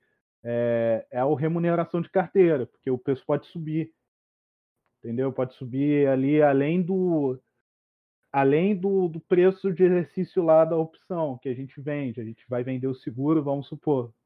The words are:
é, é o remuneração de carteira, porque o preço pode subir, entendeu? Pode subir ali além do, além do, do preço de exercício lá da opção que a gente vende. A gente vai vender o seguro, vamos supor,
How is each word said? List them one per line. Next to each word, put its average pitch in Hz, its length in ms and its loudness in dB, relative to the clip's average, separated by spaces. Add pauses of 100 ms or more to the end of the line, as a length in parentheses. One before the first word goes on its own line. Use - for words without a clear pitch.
(440)
é, 117 680 0
é 127 140 -4
o 147 100 2
remuneração 170 680 -2
de - 80 -8
carteira, 170 560 2
porque - 240 -10
o 127 80 0
preço 135 280 -4
pode 143 220 -4
subir, 156 460 -6 (1040)
entendeu? 127 340 -4
Pode 127 220 -4
subir 139 520 0
ali 135 340 2
além 147 400 2
do, 165 560 -2 (960)
além 151 440 2
do, 190 320 0
do 160 120 -6
preço 185 540 2
de 170 100 2
exercício 180 600 0
lá 160 200 6
da 165 140 0
opção 160 600 -6
que 135 120 -10
a 123 40 -4
gente 135 280 -12
vende. 135 400 -8
A - 20 -10
gente 113 240 -14
vai 123 160 -4
vender 131 240 -4
o 131 80 -4
seguro, 139 480 -2
vamos 139 240 -4
supor, 131 460 -4 (120)